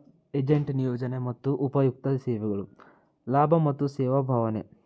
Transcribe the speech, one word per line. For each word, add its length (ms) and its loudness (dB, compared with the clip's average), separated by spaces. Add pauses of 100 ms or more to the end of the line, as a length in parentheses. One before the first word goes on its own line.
(340)
ಏಜೆಂಟ್ 400 0
ನಿಯೋಜನೆ 440 -2
ಮತ್ತು 360 -4
ಉಪಯುಕ್ತ 540 0
ಸೇವೆಗಳು. 560 -2 (640)
ಲಾಭ 280 4
ಮತ್ತು 300 2
ಸೇವಾ 340 0
ಭಾವನೆ, 460 0 (200)